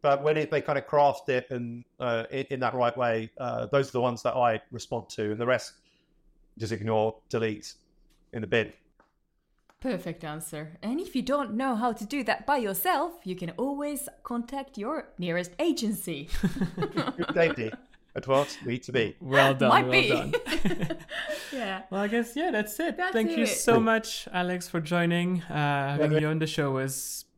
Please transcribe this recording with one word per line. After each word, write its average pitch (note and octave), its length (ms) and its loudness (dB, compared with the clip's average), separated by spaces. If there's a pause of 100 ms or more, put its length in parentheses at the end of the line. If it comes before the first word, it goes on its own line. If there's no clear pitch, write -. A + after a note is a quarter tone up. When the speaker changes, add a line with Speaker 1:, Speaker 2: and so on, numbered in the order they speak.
Speaker 1:
But C#3 220 4
when D3+ 140 4
it, D3+ 120 0
they D3 120 2
kinda C#3 200 0
craft C#3+ 460 4
it B2+ 240 0
and, A#2+ 320 -8 (160)
uh, A#2 320 0
in, C3+ 200 -4
in C3 100 -4
that A#2+ 120 2
right A#2+ 220 2
way, A2+ 420 0
uh, A#2 280 -4
those C3+ 240 2
are - 20 -18
the B2 100 2
ones A#2+ 220 0
that A#2+ 100 0
I A#2+ 280 4 (100)
respond A#2 380 -8
to, G#2+ 220 -2
and G#2+ 100 -4
the A#2 40 0
rest B2 280 0 (840)
just A2 140 -4
ignore, A2 460 2 (100)
delete, A2 460 -2 (580)
in B2 80 -8
the G#2+ 80 -6
bin. G#2+ 240 2 (1080)
Speaker 2:
Perfect F3 420 -6
answer. D#3 580 -10
And A#3+ 180 -2
if F#4 160 -8
you B3+ 60 0
don't C4 320 -2
know B3+ 220 0
how A#3 160 0
to G#3+ 140 -8
do C4+ 180 -4
that - 220 -2
by C#4+ 120 2
yourself, C#4 560 0 (120)
you F#3 100 -4
can F3 160 -6
always C#4+ 580 -4 (140)
contact A#3+ 540 -6
your B3+ 400 -6
nearest F3 420 -2
agency. G3+ 720 -2 (120)
Speaker 1:
<laughs> - 340 0 (420)
Good - 200 -2
idea. C#3+ 400 2 (380)
Advanced C3+ 500 0
B B2 140 -2
two - 120 -12
B. A#2 300 2
Speaker 3:
Well C3+ 320 6
done, - 160 4
Speaker 2:
Might - 180 6
Speaker 3:
well G4 140 6
Speaker 2:
be. - 80 2
Speaker 3:
done. - 880 0
Speaker 2:
<laughs> - 0 - (560)
Yeah. G3+ 360 -6
Speaker 3:
Well, F#3+ 120 -2
I G#3 60 0
guess, A#3 280 0
yeah, E4 160 0
that's G#3+ 280 -2
it. D#4+ 180 -2
Speaker 2:
That's F4+ 160 -2
Speaker 3:
Thank C#4+ 240 2
you A#3 60 4
Speaker 2:
it. A3 40 2
Speaker 3:
so A#3 260 4
Speaker 1:
Cool. A3+ 80 8
Speaker 3:
much, A3+ 520 0
Alex, F3+ 340 -2
for E3+ 120 -2
joining. F3 640 2
Uh, C#3+ 540 0
having D3+ 140 4
Speaker 1:
Yeah. D#3 80 4
Speaker 3:
you D3+ 80 2
on D#3 120 0
the D#3 80 0
show D3 240 0
was C3+ 540 -4 (120)